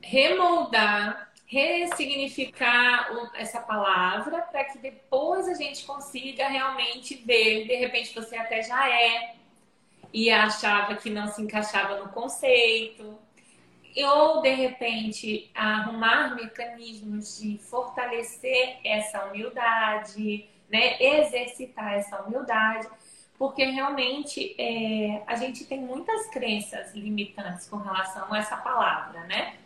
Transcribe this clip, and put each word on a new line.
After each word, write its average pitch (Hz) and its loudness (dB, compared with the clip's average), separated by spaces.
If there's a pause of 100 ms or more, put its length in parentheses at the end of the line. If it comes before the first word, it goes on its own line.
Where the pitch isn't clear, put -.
remoldar, 240 4 (200)
ressignificar 269 2
o, 233 -6
essa 233 -6
palavra, 208 0
pra 277 -4
que 254 -12
depois 311 0
a 349 0
gente 285 -6
consiga 269 -6
realmente 262 -2
ver. 220 4
De 247 2
repente 247 -4
você 226 -10
até 226 -2
já 247 2
é, 240 2 (800)
e 226 4
achava 214 4
que 220 -8
não 208 -4
se 208 -6
encaixava 208 -2
no - -10
conceito. 226 2 (800)
Ou, 302 6
de 262 6
repente, 226 -2
arrumar 226 2
mecanismos 226 -10
de 214 -6
fortalecer 247 -2
essa 214 -2
humildade, 214 -2 (200)
né? 240 2
Exercitar 247 2
essa 202 -4
humildade, 220 0 (480)
porque 269 0
realmente, 269 -2
é, 220 -2
a 233 -4
gente 254 -6
tem 269 -8
muitas 269 -4
crenças 220 -6
limitantes 202 -8
com 208 -8
relação 196 -6
a 214 0
essa 214 -4
palavra, - -2
né? 214 -4 (100)